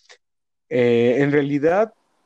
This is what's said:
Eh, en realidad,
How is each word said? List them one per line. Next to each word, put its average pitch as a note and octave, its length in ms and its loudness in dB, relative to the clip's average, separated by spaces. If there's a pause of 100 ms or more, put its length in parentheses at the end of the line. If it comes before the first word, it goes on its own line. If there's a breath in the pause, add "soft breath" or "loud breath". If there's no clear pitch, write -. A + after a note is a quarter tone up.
(680 soft breath)
Eh, A#2+ 500 0
en C#3+ 120 0
realidad, D3 600 -2 (320)